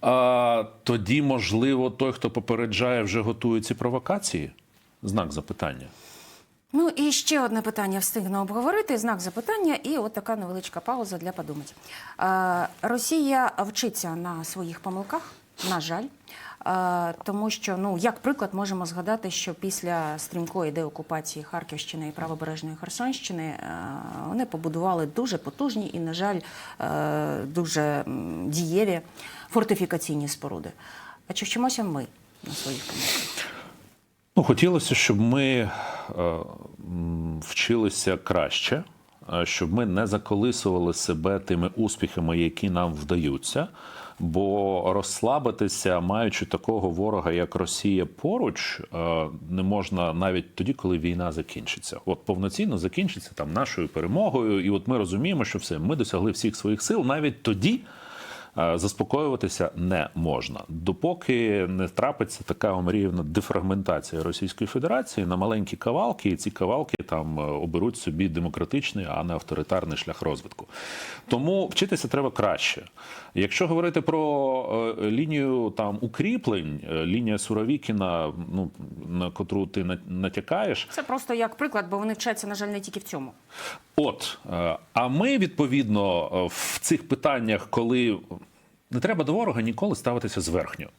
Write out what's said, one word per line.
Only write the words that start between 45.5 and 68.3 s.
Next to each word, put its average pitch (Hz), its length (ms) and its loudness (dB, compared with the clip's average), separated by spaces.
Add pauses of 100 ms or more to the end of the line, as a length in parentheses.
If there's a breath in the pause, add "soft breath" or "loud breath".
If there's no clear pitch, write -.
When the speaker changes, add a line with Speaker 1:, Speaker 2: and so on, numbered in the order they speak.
Speaker 1:
маючи 101 460 2
такого 95 440 0
ворога, 90 420 2
як 85 220 0
Росія, 92 520 2
поруч, - 760 -2 (140)
е, 82 320 0 (240)
не 92 120 0
можна 92 520 2
навіть 90 400 0
тоді, 104 180 0
коли 90 260 2
війна 87 340 0
закінчиться. - 720 -6
От 92 200 0
повноцінно 98 540 0
закінчиться 123 560 -2
там 76 180 -4
нашою 92 360 0
перемогою, 110 760 2
і 98 60 4
от 98 180 0
ми 127 100 2
розуміємо, 113 460 2
що - 140 -4
все, 82 200 -4
ми 147 180 2
досягли 104 340 2
всіх 104 260 0
своїх 107 260 0
сил, 214 220 2
навіть 143 380 0
тоді, 117 380 2 (800 loud breath)
е, 85 200 4
заспокоюватися 104 1000 0
не 87 380 2
можна, 71 540 -2
допоки 104 1000 2
не 92 200 0
трапиться - 560 -2
така - 280 0
омріяна 90 500 2
дефрагментація 95 1000 0
Російської 90 460 -2
Федерації 156 580 0
на 90 100 0
маленькі 104 400 0
кавалки, 175 520 0
і 95 80 2
ці - 140 -4
кавалки 117 520 0
там, 78 380 -2
е, - 20 0
оберуть 82 540 0
собі 87 320 0
демократичний, 87 800 -2